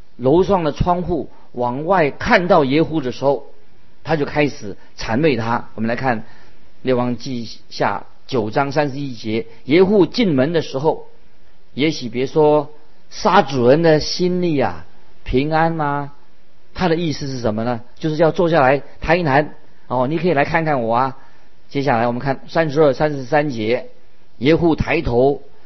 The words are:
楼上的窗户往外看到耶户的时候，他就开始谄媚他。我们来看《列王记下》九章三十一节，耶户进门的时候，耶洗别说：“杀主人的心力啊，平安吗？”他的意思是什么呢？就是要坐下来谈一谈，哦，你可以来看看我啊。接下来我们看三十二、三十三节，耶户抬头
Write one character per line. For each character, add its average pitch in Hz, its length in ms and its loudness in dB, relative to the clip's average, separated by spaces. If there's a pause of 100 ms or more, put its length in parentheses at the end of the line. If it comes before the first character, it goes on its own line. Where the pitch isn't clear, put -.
(180)
楼 143 260 4
上 185 200 2
的 147 80 0
窗 180 300 0
户 156 280 -4 (220)
往 123 340 -2
外 170 260 4
看 190 360 2
到 175 160 6
耶 143 200 4
户 151 180 0
的 123 100 -4
时 123 140 -6
候， 139 220 0 (560)
他 156 120 0
就 143 100 0
开 147 220 0
始 104 300 -8 (200)
谄 113 200 -2
媚 147 180 4
他。 113 380 -2
我 110 80 -6
们 113 60 0
来 120 80 -2
看 123 300 -2 (580)
《列 127 100 2
王 123 240 0
记 120 320 -8 (200)
下》 107 360 -2 (220)
九 110 220 -2
章 139 220 0
三 147 180 0
十 131 100 -6
一 139 140 -6
节， 110 340 -4 (180)
耶 170 180 6
户 190 220 6
进 190 300 2
门 135 160 4
的 160 100 2
时 127 160 -8
候， 147 300 0 (680)
耶 151 160 2
洗 127 180 -6
别 123 180 -2
说 151 420 4 (400)
：“杀 196 320 4
主 131 260 2
人 147 140 6
的 156 180 6
心 180 420 0
力 160 180 0
啊， 95 260 -2 (380)
平 143 280 0
安 160 200 2
吗？” 143 400 -2 (640)
他 185 120 0
的 165 80 2
意 170 160 0
思 143 160 -6
是 135 120 -6
什 113 160 -2
么 113 80 -2
呢？ 120 180 -2 (160)
就 160 120 -2
是 151 80 -2
要 160 140 6
坐 165 180 2
下 160 120 6
来 135 200 6 (200)
谈 170 180 2
一 180 40 0
谈， 147 320 2 (320)
哦， 127 200 0
你 160 100 -2
可 165 100 0
以 170 60 4
来 139 120 2
看 160 200 0
看 139 180 0
我 113 120 0
啊。 127 220 0 (520)
接 139 140 -2
下 131 140 4
来 120 100 2
我 120 40 2
们 123 80 -4
看 135 280 -2
三 165 240 0
十 147 100 2
二、 143 120 6
三 151 180 0
十 139 120 -6
三 147 260 2
节， 113 400 -2 (480)
耶 147 180 4
户 160 200 4
抬 147 260 0
头 131 420 2 (220)